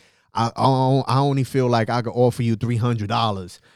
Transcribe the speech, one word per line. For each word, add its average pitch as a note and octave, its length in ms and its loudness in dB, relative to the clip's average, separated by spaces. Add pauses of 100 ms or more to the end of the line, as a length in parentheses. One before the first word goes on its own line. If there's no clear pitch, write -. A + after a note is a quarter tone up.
(340)
I, A#2 200 0
I, C3 540 2
I B2 120 2
only C#3 220 0
feel B2+ 260 0
like A2+ 200 2
I A#2+ 140 -2
could A2 100 -6
offer B2 300 2
you A2+ 120 0
three A#2 220 -2
hundred A2 320 -2
dollars, G#2+ 520 -4 (160)